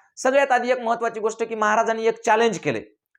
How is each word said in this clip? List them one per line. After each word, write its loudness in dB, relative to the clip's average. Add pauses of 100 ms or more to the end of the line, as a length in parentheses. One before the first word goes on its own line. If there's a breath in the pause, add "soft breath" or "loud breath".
(180 soft breath)
सगळ्यात 2
आधी 2
एक 0
महत्त्वाची -4
गोष्ट, -4
की -8
महाराजांनी 0
एक 0
चॅलेंज 2
केले, -2 (400)